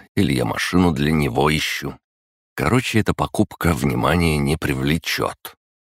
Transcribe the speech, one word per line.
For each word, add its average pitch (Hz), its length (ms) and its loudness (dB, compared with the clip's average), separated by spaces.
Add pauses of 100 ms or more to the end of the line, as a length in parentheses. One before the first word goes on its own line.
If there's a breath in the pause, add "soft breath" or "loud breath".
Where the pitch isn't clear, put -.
(160)
или 80 180 2
я 62 120 0
машину 87 460 2
для 73 200 0
него 71 420 2
ищу. 71 440 -6 (560)
Короче, 113 460 0
эта - 160 0
покупка - 580 -2
внимания 71 640 2
не 71 180 2
привлечет. - 1000 -4 (360)